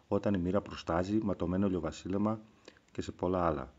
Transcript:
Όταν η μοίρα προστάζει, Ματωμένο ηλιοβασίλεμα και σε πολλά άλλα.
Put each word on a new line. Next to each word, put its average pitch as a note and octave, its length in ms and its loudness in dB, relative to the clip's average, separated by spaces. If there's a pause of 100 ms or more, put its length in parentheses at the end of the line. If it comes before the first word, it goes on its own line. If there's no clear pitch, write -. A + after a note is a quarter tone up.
Όταν G2+ 260 2
η F#2+ 40 2
μοίρα F2+ 220 2
προστάζει, F#2 600 0
Ματωμένο G2 440 0
ηλιοβασίλεμα F#2+ 760 -2 (520)
και - 100 -8
σε - 100 -8
πολλά F2+ 340 0
άλλα. C#2 320 0